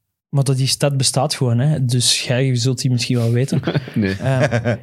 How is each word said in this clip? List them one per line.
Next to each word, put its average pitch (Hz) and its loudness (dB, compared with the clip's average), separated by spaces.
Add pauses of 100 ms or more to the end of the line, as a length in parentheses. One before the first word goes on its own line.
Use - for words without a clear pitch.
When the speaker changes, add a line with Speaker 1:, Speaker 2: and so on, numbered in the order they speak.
(280)
Speaker 1:
Maar 139 0
dat 131 2
die 131 0
stat 143 0
bestaat 131 0
gewoon, 117 2
hè. 139 2
Dus 123 0
jij 131 0
zult 123 0
die 135 0
misschien 123 0
wel 117 2
weten. 131 0
Speaker 2:
<laughs> - -4
Nee. 98 0
Speaker 1:
Ehm, 123 0